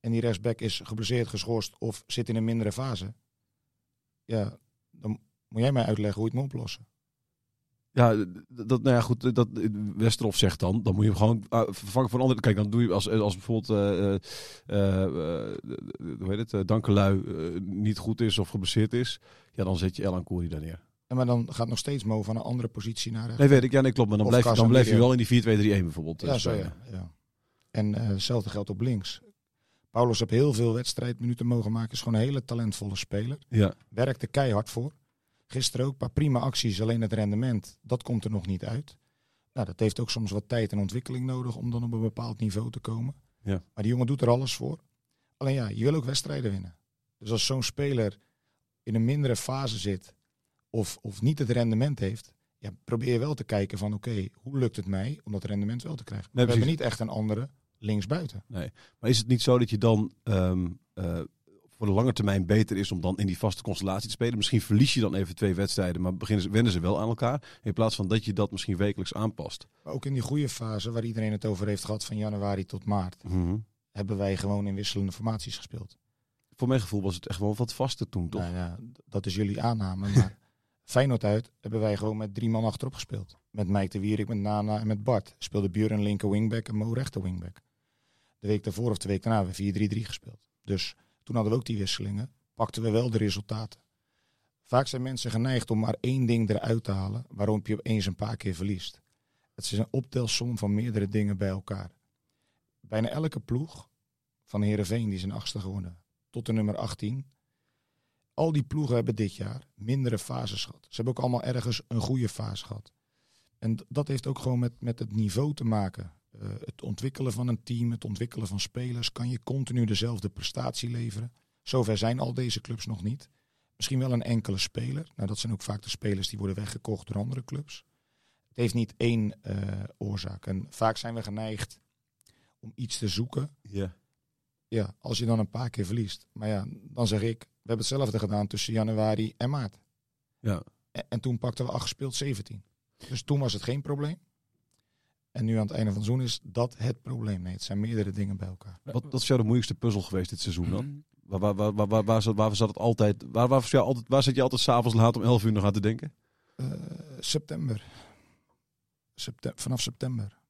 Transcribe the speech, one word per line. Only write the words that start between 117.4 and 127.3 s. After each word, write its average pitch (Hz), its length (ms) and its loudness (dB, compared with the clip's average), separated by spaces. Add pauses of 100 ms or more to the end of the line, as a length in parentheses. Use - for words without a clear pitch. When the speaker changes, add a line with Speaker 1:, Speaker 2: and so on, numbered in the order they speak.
Speaker 1:
een 117 140 -2
team, 120 280 -2
het 113 140 -6
ontwikkelen 110 420 -6
van 95 140 -6
spelers. 123 520 -6
Kan 123 160 -4
je 123 140 -4
continu 123 420 0
dezelfde 107 440 -2
prestatie - 640 -6
leveren? 117 420 -6 (300)
Zover 110 360 2
zijn 117 220 0
al 117 140 -2
deze 123 260 -2
clubs - 260 -10
nog 104 160 -8
niet. 113 260 -6 (480)
Misschien - 220 -2
wel 127 140 0
een 120 100 0
enkele 107 360 0
speler. 131 580 -4
Nou, 98 120 -4
dat 104 100 -4
zijn 135 140 -4
ook 95 100 -6
vaak 104 200 -6
de - 60 -16
spelers 98 400 -4
die 104 100 -8
worden 98 180 -2
weggekocht 107 500 -6
door - 160 -6
andere 127 220 -6